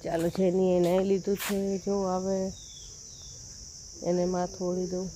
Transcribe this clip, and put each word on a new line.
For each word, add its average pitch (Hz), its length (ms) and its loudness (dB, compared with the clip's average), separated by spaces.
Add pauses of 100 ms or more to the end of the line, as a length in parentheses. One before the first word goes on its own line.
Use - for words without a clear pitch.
ચાલો, 165 240 0
જેની 185 480 4
એ 180 40 6
નાહી 185 280 4
લીધું 196 300 2
છે, 196 480 0
જો 202 100 2 (120)
આવે. 190 460 0 (1500)
એને 180 220 2
માથું 180 420 -2
ઓળી 180 240 -2
દઉં. 185 240 -4